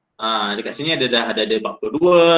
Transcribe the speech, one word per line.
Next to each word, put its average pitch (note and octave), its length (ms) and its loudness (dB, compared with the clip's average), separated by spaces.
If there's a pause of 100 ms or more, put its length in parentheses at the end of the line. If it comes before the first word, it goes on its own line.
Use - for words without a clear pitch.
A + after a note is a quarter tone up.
(220)
Ha, G#2+ 320 -4
dekat G#2+ 240 -8
sini D#3+ 160 -2
ada, C3 160 0
dah A2+ 240 0
ada, G#2+ 80 -2
ada G#2+ 160 -2
empat G#2 240 -8
puluh G#2+ 160 -6
dua, F3 240 6 (160)